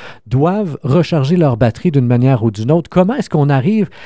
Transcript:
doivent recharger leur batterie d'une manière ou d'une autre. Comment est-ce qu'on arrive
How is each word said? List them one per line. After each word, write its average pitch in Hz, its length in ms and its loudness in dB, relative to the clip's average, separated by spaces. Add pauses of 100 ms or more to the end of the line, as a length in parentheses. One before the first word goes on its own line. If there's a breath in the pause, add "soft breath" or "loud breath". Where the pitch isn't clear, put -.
(260 loud breath)
doivent 160 580 -2
recharger 151 540 0
leur 139 200 2
batterie 127 340 0
d'une 131 160 2
manière 123 360 2
ou 117 80 0
d'une 110 200 -2
autre. 165 180 0
Comment 185 260 0
est-ce 202 140 -4
qu'on 147 200 0
arrive 170 400 0 (160 loud breath)